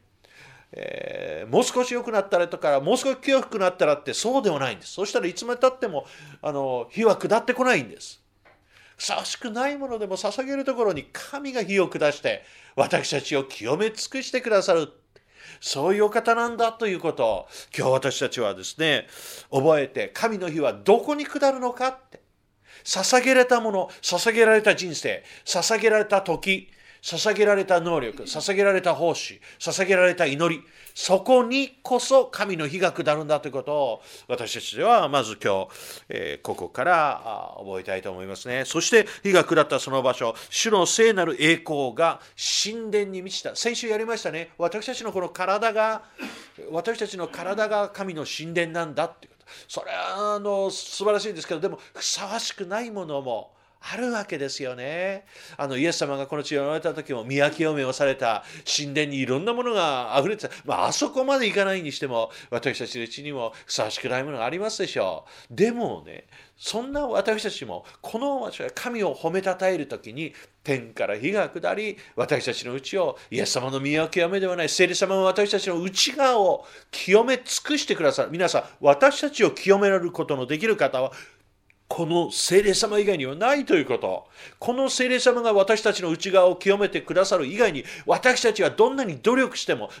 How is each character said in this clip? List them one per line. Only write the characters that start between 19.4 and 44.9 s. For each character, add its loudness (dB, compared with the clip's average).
覚 4
え -2
て、 -6
神 -2
の -6
火 -4
は 2
ど 4
こ -2
に -6
下 2
る -4
の -2
か -2
っ -4
て。 -20
捧 2
げ 4
ら 8
れ 6
た 4
も -2
の、 -2
捧 0
げ 6
ら 8
れ 6
た 4
人 -4
生、 -4
捧 0
げ 4
ら 4
れ 2
た 2
時、 -2
捧 -2
げ 4
ら 6
れ 0
た 6
能 0
力、 -6
捧 -4
げ 4
ら 6
れ 4
た 2
奉 0
仕、 -10
捧 -2
げ 4
ら 6
れ 4
た 2
祈 0
り、 -14
そ 2
こ 4
に -4
こ 0
そ 4
神 -4
の -4
火 -6
が 2
下 0
る -4
ん -8
だ 2
と -10
い -6
う -14
こ -6
と -4
を、 0
私 -4
た -6
ち -10
は 6
ま 2
ず -6
今 0
日、 -20
え -8
ー、 -20
こ -6
こ -10
か -4
ら、 2
あ、 -10
覚 -8
え -16
た -4
い -6
と -8
思 -10
い -12
ま -10
す -14
ね。 -4
そ -2
し -2
て 6
火 2
が 8
下 4
っ 4
た -2
そ -8
の 0
場 2
所、 -2
主 -2
の 4
聖 6
な 2
る -2
栄 6
光 -4
が 2
神 -4
殿 2
に -10
満 -10
ち -8
た。 -8
先 -4
週 -6
や 0
り -4
ま -4
し -10
た -4
ね。 -10
私 -2
た -8